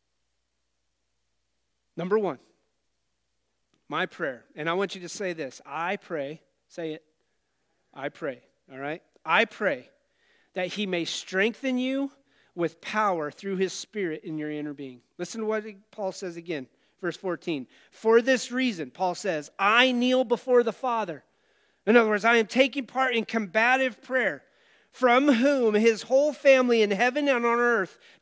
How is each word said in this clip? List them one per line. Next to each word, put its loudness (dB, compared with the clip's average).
Number -8
one, -6
my -4
prayer, -8
and -8
I 0
want -4
you -14
to -12
say -6
this, -10
"I -6
pray," -8
say -10
it, -14
"I -10
pray," -10
all -18
right? -8
I 4
pray -4
that -4
he -6
may -4
strengthen -4
you -4
with -4
power -2
through -6
his -2
Spirit -8
in -8
your -6
inner -8
being. -14
Listen -8
to -4
what -2
Paul -6
says -10
again, -6
verse -4
fourteen. -6
"For 4
this 2
reason," -4
Paul -2
says, -6
"I 4
kneel 2
before 2
the -2
Father." -4
In 6
other 6
words, 0
I 4
am 4
taking 2
part -2
in -2
combative 0
prayer, -4
"from 4
whom 4
his 4
whole 2
family 4
in 2
heaven 0
and 2
on 2
earth 0